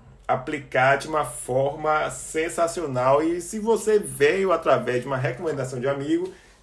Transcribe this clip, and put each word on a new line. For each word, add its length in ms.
aplicar 720
de 100
uma 180
forma 840
sensacional. 1120
E 180
se 180
você 380
veio 540
através 500
de 60
uma 100
recomendação 600
de 80
amigo, 440